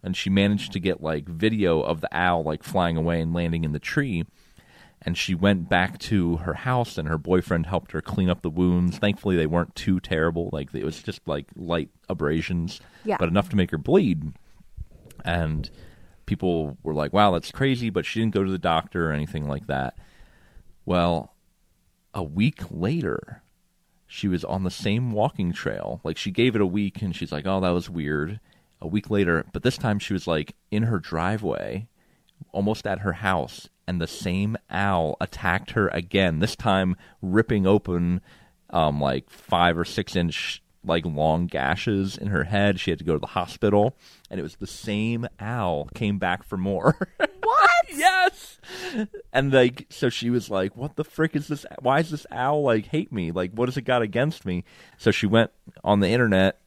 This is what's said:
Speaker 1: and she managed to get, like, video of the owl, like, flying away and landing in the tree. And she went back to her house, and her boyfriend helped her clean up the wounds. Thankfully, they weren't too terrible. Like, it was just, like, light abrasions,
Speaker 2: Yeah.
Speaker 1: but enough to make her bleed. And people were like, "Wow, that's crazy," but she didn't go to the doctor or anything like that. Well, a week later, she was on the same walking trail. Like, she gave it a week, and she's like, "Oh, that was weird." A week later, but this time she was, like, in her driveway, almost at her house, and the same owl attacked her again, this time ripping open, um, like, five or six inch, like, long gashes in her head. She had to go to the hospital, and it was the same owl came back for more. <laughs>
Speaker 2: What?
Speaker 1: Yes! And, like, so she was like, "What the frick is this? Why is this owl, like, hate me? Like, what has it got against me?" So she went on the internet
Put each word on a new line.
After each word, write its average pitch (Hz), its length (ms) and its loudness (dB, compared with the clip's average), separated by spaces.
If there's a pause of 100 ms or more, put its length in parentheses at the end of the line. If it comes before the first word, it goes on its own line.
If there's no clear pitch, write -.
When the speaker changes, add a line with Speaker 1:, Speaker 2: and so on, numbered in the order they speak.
Speaker 1:
and 92 120 -4
she - 140 -4
managed 101 440 2
to 101 80 -2
get, 90 200 0
like, 78 260 -4
video 87 540 2
of 80 200 -6
the - 140 -4
owl, 87 280 2
like, 78 200 -4
flying 85 340 0
away 82 240 0
and 82 120 -2
landing 85 300 0
in 76 80 -2
the 73 80 -2
tree. 117 460 -2 (760)
And 87 160 -2
she - 180 -2
went 90 340 2
back 90 300 0
to 87 380 2
her 82 180 -4
house, 127 420 -2
and 76 100 -4
her 80 120 0
boyfriend 85 480 0
helped 90 240 -4
her 80 100 -4
clean 92 300 0
up 87 100 -2
the 87 80 -2
wounds. 90 480 2
Thankfully, 98 380 0
they 80 100 4
weren't 85 300 0
too 92 240 0
terrible. 85 520 -2
Like, 69 220 -6
it - 100 -4
was 80 200 -6
just, - 240 -10
like, 71 180 -4 (100)
light 82 340 -4 (200)
abrasions, 82 720 -2 (240)
Speaker 2:
Yeah. 208 140 0
Speaker 1:
but 90 100 2
enough 95 200 2
to 101 60 -2
make 90 140 4
her 80 80 -2
bleed. 85 560 2 (920)
And 80 460 -2 (560)
people 80 580 0
were 80 120 -4
like, 73 180 -2
"Wow, 101 180 6
that's 85 200 -2
crazy," 123 380 0
but 90 160 -2
she - 140 -6
didn't 113 140 0
go 98 100 4
to 95 80 0
the 92 60 -2
doctor 82 520 0
or 78 40 0
anything 73 340 -4
like 71 200 -6
that. 67 300 -4 (880)
Well, 87 480 0 (800)
a 92 100 -4
week 92 360 0 (120)
later, 104 720 -4 (640)
she - 200 -4
was 90 160 0
on 95 200 -4
the 90 80 -2
same 117 400 -2
walking 104 400 -2
trail. 50 520 -6
Like, 80 140 -4
she - 140 -6
gave 117 240 2
it 107 60 2
a 101 40 4
week, 98 360 -2
and 92 140 -4
she's - 160 -8
like, 76 140 -6
"Oh, 95 160 0
that 92 80 2
was 87 200 0
weird." 78 500 -4 (420)
A 85 60 -10
week 98 220 -2
later, 87 440 2
but 90 100 -6
this 123 140 0
time 104 220 0
she - 140 -6
was, 92 140 -4
like, 80 280 -2 (140)
in 104 140 0
her 113 160 0
driveway, 82 880 -4 (640)
almost 104 340 -2
at 95 140 -2
her 98 140 0
house, 87 560 -2 (180)
and 90 120 -2
the 82 80 -2
same 98 480 -2 (140)
owl 90 500 0
attacked - 520 -4
her 101 180 2
again, 87 500 0
this 104 160 0
time 95 400 2 (260)
ripping 101 440 2
open, 90 560 2 (480)
um, 73 320 2
like, 67 300 -2
five 87 460 2
or 85 80 0
six - 300 -6
inch, - 460 -2 (240)
like, 82 220 0
long 80 400 2
gashes 95 720 0
in - 100 -8
her 90 160 0
head. 101 360 2
She - 120 -2
had 80 80 -2
to 78 60 -8
go 82 80 2
to 76 60 2
the - 80 2
hospital, 104 680 0 (320)
and 95 100 -8
it 76 40 -6
was - 140 -12
the 98 100 -12
same 113 600 -4 (120)
owl 101 560 -4
came 101 240 -2
back 92 240 -2
for - 140 -8
more. 98 380 2 (240)
<laughs> - 80 2 (200)
Speaker 2:
What? 605 380 6 (100)
Speaker 1:
Yes! 370 640 2 (720)
And, 135 220 2
like, 127 360 6
so - 200 0
she 117 200 -4
was 120 200 0
like, 98 260 -2
"What 135 220 -10
the - 80 -2
frick - 280 -2
is 143 140 -2
this? 143 180 -6 (140)
Why 131 220 4
is 156 100 -2
this 147 180 -10
owl, 139 320 0
like, 113 260 2
hate - 260 -2
me? 87 180 -2
Like, 90 220 -4
what 120 160 0
has 127 80 -6
it 131 60 -6
got 123 180 2
against 117 440 -2
me?" 90 200 -2 (320)
So - 140 4
she - 160 2
went 113 240 4 (300)
on 104 200 4
the 92 80 4
internet 104 580 4